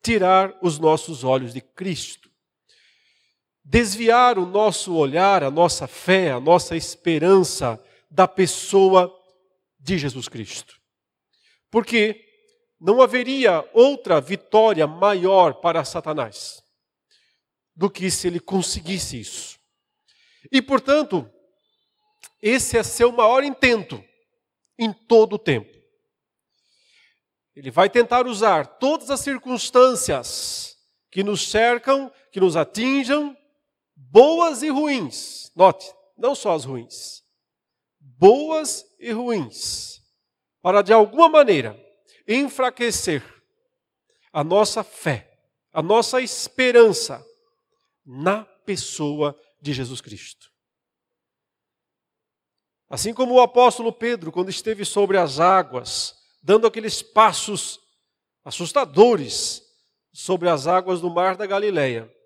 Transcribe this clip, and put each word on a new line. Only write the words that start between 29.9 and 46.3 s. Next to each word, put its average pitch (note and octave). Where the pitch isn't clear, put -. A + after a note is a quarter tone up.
que F#3+
nos G3+
cercam, A#3+
que -
nos F3+
atinjam, C4
boas C4+
e D4+
ruins. C#4
Note, F3+
não A#3+
só G#3
as D3
ruins. -
Boas B3+
e A#3
ruins. A3
Para, F#3+
de G3
alguma A3+
maneira, F#3+
enfraquecer A#3+
a D3+
nossa G3+
fé, -
a D#3
nossa A3+
esperança A#3